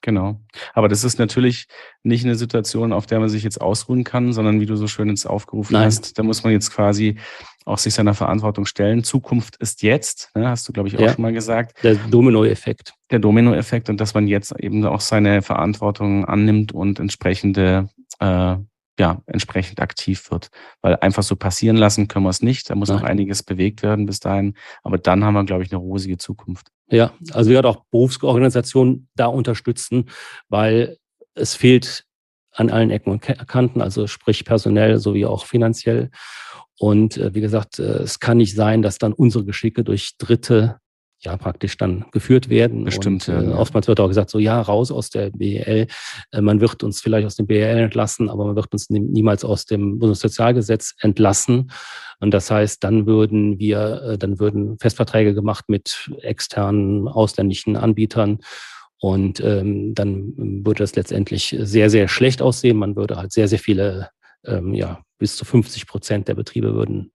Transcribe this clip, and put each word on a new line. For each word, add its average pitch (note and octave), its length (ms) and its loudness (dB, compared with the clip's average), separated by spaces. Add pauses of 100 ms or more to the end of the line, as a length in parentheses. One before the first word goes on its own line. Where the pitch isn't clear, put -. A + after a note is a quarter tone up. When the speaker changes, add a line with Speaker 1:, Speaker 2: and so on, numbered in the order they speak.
Speaker 1:
Genau. G#2+ 400 -2 (320)
Aber G#2+ 160 4
das G#2 160 0
ist A#2+ 120 -2
natürlich A#2+ 480 0 (380)
nicht A#2 220 0
eine A#2+ 100 0
Situation, A2+ 560 -2
auf F#2+ 140 -2
der A2+ 160 0
man A2 80 0
sich G#2+ 140 -4
jetzt G#2+ 180 -6
ausruhen B2+ 420 -2
kann, B2 300 -2
sondern G#2+ 260 2
wie G#2 60 0
du G#2+ 100 -2
so G#2+ 120 -2
schön G#2 200 -4
jetzt G#2 180 -2
aufgerufen G#2 480 -4
Speaker 2:
Nein. A2 120 6
Speaker 1:
hast, A2 340 -2
da A#2 40 0
muss A2 200 -2
man A2+ 80 2
jetzt G#2 200 2
quasi G#2 480 0 (440)
auch G#2 140 -6
sich - 160 -2
seiner G#2 200 2
Verantwortung G#2 520 -2
stellen. A2 400 0
Zukunft A#2+ 500 -2
ist - 260 -8
jetzt, - 540 0
ne, A#2 140 0
hast A#2+ 180 -4
du, - 60 -10
glaub G2 140 -2
ich, G2+ 100 -6
auch G#2+ 40 4
Speaker 2:
Ja. A2 120 4
Speaker 1:
schon - 80 -4
mal A2+ 120 0
gesagt. A2+ 500 -4
Speaker 2:
Der A2+ 120 6
Dominoeffekt. A2+ 1000 2 (160)
Speaker 1:
Der A#2+ 80 2
Dominoeffekt A#2 720 2
und G#2+ 120 -2
dass G#2+ 120 -4
man G#2 140 2
jetzt G2+ 320 -2
eben G#2+ 260 -2
auch G2+ 160 -2
seine G#2 400 2
Verantwortung G2+ 840 -2
annimmt G#2 480 2
und F#2+ 260 -2
entsprechende, F#2+ 880 0 (300)
äh, F#2 380 0 (420)
ja, F2 260 2
entsprechend - 540 -6
aktiv - 520 -6
wird. - 180 -6 (320)
Weil F#2 160 2
einfach G2 260 2
so G2 120 -2
passieren A2 420 0
lassen G#2 300 4
können G2 180 -2
wir F#2 40 2
es F#2 120 -4
nicht. B2+ 280 -2
Da - 60 -4
muss G2+ 140 -2
noch G2+ 120 0
Speaker 2:
Nein. - 100 -2
Speaker 1:
einiges G2 320 -2
bewegt F#2+ 400 -4
werden G#2 220 0
bis G2+ 140 -6
dahin. G2 360 -2 (280)
Aber F#2 140 -4
dann F#2 260 2
haben G#2 100 4
wir, G2+ 120 2
glaub F#2 160 -2
ich, F#2 100 -6
eine F#2 80 -4
rosige F#2 380 -6
Zukunft. - 500 -12 (220)
Speaker 2:
Ja, A#2 220 4 (200)
also A2+ 180 4
wie B2 40 8
gesagt, C3 140 4
auch A2+ 240 -2
Berufsorganisationen B2+ 1200 2
da A#2 120 0
unterstützen, B2 760 -2 (440)
weil A2 480 2 (380)
es - 180 -4
fehlt - 520 4 (480)
an A2+ 160 0
allen A2 200 2
Ecken G#2 220 -2
und G#2 100 -2
Ke-, - 240 -6
Kanten, B2+ 360 0
also G#2 260 -4
sprich - 380 -2
personell G#2+ 520 2
sowie G2+ 280 0
auch G2 200 -6
finanziell. A#2 640 0 (680)
Und, G#2+ 380 4
äh, - 180 -4
wie G#2+ 60 -2
gesagt, G#2+ 360 -4
äh, - 60 -6
es - 360 -4
kann A#2 180 2
nicht G2+ 180 4
sein, A2 260 2
dass G#2 160 -2
dann G#2 160 -2
unsere A2+ 320 2
Geschicke G#2+ 380 -4
durch G2+ 340 -4
Dritte A#2 600 2 (420)
ja F2 160 -8
praktisch F#2 420 -8
dann F#2 340 -4
geführt B2+ 380 2
werden. A#2 340 2
Speaker 1:
Bestimmt G2 440 -2
Speaker 2:
Und, F2+ 60 -2
äh, - 40 0
Speaker 1:
werden, - 120 0
ja. E2+ 80 -2
Speaker 2:
oftmals A2 300 0
wird A2 120 2
auch G2 80 4
gesagt, G#2 220 -2
so, - 80 -4
„Ja, A2 240 2
raus G#2+ 300 0
aus B2+ 180 -6
der G2+ 220 -6
B G#2 260 -4
E - 20 -4
L. A2 280 0 (440)
Äh, G#2+ 100 -2
man G#2 200 4
wird - 220 0
uns G#2+ 180 -6
vielleicht A2 240 0
aus G2+ 100 -8
dem G2+ 120 -4
B G#2+ 100 2
E G#2 40 4
L A2+ 180 2
entlassen, A2 500 0
aber G#2 160 -4
man G#2 100 -2
wird G#2+ 160 -4
uns G#2 200 -6
nie-, G#2+ 80 0
niemals G#2+ 440 2
aus G#2 220 -2
dem G2+ 320 -2
Bundessozialgesetz A2+ 1040 0
entlassen.“ A2 720 2 (480)
Und G#2 160 2
das F#2+ 160 0
heißt, G#2 320 0
dann G#2 240 2
würden G#2+ 500 2
wir, G#2 460 -2
äh, A2+ 160 -4
dann G2 200 -4
würden G#2 380 -2
Festverträge G#2+ 560 2
gemacht G2+ 340 -4
mit - 440 -4 (100)
externen G2+ 840 -2
ausländischen G#2 680 0
Anbietern. G#2+ 640 0 (600)
Und, F#2+ 400 0
ähm, G2+ 560 -2
dann G2+ 420 -4
würde G#2 460 -2
das - 120 -4
letztendlich G2+ 640 -4
sehr, G#2+ 300 4
sehr G#2 180 4
schlecht C3 360 2
aussehen. B2+ 340 2
Man G2+ 180 -2
würde G#2 220 -4
halt F#2+ 140 -10
sehr, G#2+ 160 4
sehr G#2 120 2
viele, F#2+ 500 -2 (360)
ähm, F#2+ 300 -4
ja, F2 260 -6 (180)
bis G#2 160 -2
zu - 100 -10
fünfzig - 420 0
Prozent G#2 400 -6
der G#2+ 80 -2
Betriebe G#2+ 400 -4
würden A1 400 -4